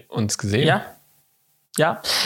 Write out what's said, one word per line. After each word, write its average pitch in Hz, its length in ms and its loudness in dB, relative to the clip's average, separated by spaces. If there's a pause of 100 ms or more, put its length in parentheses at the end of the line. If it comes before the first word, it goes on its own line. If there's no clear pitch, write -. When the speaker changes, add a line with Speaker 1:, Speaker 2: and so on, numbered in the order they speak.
Speaker 1:
uns 107 320 -2
gesehen. 110 300 2
Speaker 2:
Ja. 185 140 2 (920)
Ja. 160 240 0 (260)